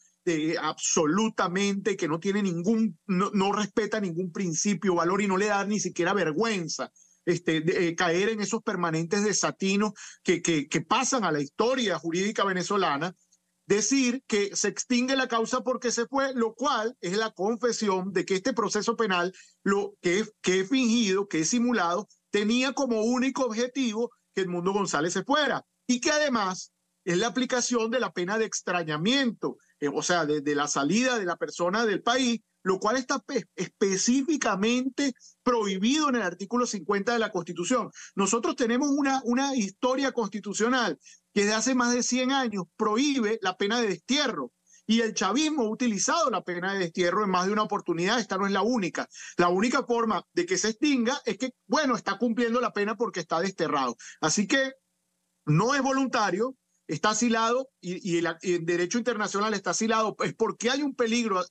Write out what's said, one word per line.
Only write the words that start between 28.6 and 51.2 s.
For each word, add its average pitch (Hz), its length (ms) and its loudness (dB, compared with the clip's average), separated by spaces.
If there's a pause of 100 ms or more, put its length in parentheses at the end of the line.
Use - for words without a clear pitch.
eh, 143 120 0
o 143 100 -2
sea, 170 240 2
de, 151 160 0
de 147 140 0
la 147 120 0
salida 214 500 2
de 202 80 -2
la 175 120 -2
persona 180 480 -2
del 196 160 0
país, 240 400 2 (200)
lo 185 160 0
cual 214 200 0
está 269 220 -2
pe-, 269 360 -4
específicamente 240 1600 0 (280)
prohibido 233 680 2
en 247 80 2
el 220 60 0
artículo 196 440 -2
cincuenta 202 460 -2
de 240 60 0
la 214 120 -2
Constitución. 175 580 -2 (260)
Nosotros 226 400 0
tenemos 247 360 0
una, 277 320 2
una 262 320 0
historia 254 560 0
constitucional 208 880 -2 (340)
que 208 80 2
desde 208 120 2
hace 226 200 0
más 240 200 2
de 247 100 0
cien 254 280 0
años 226 340 -2 (100)
prohíbe 226 640 0
la 185 140 -4
pena 208 240 0
de 233 80 0
destierro, 196 640 -2 (340)
y 226 160 4
el 226 120 0
chavismo 262 500 0
ha 214 60 0
utilizado 254 600 0
la 190 140 -2
pena 180 300 -4
de 196 60 -2
destierro 175 440 0
en 202 60 0
más 185 180 0
de 208 60 0
una 214 100 0
oportunidad, 196 560 -2
esta 202 180 -4
no 196 80 -2
es 196 60 0
la 196 100 0
única. 196 460 0 (300)
La 175 100 6
única 233 360 2
forma 220 500 0
de 175 120 0
que 185 120 0
se 214 120 0
extinga 262 560 0